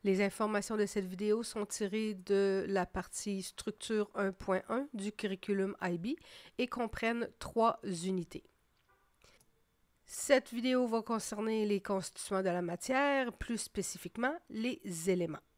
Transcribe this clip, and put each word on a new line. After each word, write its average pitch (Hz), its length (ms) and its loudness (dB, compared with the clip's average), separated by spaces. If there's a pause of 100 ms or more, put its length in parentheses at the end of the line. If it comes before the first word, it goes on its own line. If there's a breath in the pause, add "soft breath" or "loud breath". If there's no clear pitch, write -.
Les 196 200 4
informations 214 560 0
de 208 80 4
cette 196 180 -2
vidéo 208 380 0
sont 214 240 -4
tirées 214 480 -2
de 196 540 2
la 190 180 2
partie 190 560 -4
structure - 720 -4
un 196 180 0
point 185 380 0
un 269 240 0
du 208 180 -4
curriculum 196 720 -2
I 175 160 0
B 170 80 -6 (500 loud breath)
et 247 120 0
comprennent 233 600 -2 (100)
trois - 460 2
unités. 180 600 -2 (1600 soft breath)
Cette - 480 2
vidéo 254 320 4
va 226 160 0
concerner 220 640 0
les 202 160 2
constituants 190 600 -2
de 190 60 2
la 175 140 2
matière, 254 720 2
plus - 240 -4
spécifiquement - 760 -4 (140)
les 226 320 -4 (300)
éléments. 170 340 0 (140)